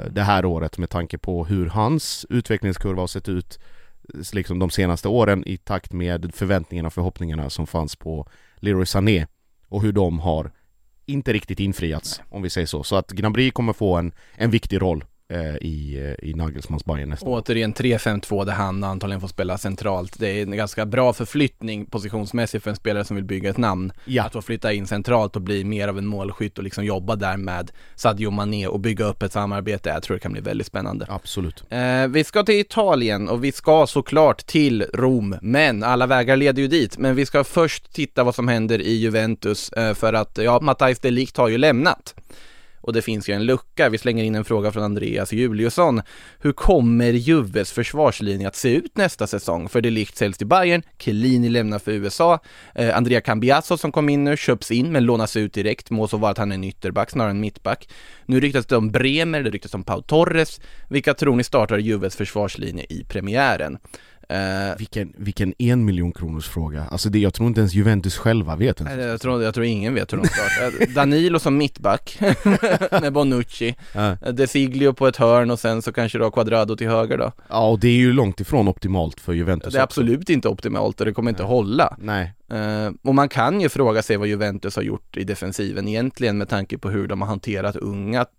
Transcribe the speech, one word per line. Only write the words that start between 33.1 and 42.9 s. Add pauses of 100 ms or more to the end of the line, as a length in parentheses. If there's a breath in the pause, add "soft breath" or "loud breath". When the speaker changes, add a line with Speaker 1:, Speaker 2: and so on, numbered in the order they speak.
Speaker 2:
och
vi
ska
såklart
till
Rom,
men
alla
vägar
leder
ju
dit.
Men
vi
ska
först
titta
vad
som
händer
i
Juventus,
eh,
för
att,
ja,
Matthijs
de
Ligt
har
ju
lämnat. (680 soft breath)
Och